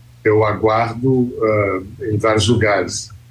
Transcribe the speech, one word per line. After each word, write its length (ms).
eu 220
aguardo, 960
ah, 400
em 60
vários 300
lugares. 600